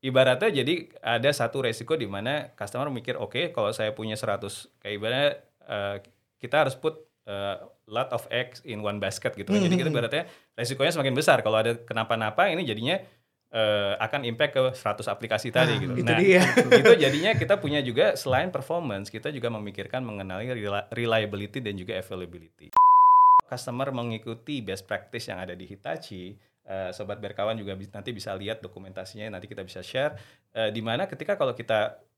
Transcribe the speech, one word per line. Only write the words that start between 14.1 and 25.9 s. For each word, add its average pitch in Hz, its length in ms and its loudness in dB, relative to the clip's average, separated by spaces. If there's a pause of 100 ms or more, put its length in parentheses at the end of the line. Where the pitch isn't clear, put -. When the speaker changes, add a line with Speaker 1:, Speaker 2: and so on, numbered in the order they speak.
Speaker 1:
impact 127 280 0
ke 131 100 2 (100)
seratus - 320 -4
aplikasi 110 460 -2
tadi 127 240 4
Speaker 2:
Nah, - 60 -2
Speaker 1:
gitu. - 160 -4
Speaker 2:
itu 120 100 -2
Speaker 1:
Nah, 117 100 4
Speaker 2:
dia. 185 240 8
Speaker 1:
<laughs> 240 400 6
itu 226 160 10
jadinya 170 380 2
kita 196 240 2
punya 147 220 -2
juga, 120 340 2
selain 139 340 0
performance, 131 600 -6
kita 110 180 -8
juga 120 220 -4
memikirkan 104 500 -8
mengenai 101 480 -8
rela-, 104 400 -4
reliability 110 680 -2
dan 107 160 -6
juga 95 200 -10
availability. 87 760 -12 (720)
Customer 127 480 -6
mengikuti 117 680 -6
best 95 260 -8
practice 107 400 -8
yang 95 120 -8
ada 92 140 -10
di 90 140 -14
Hitachi, 101 720 -10 (240)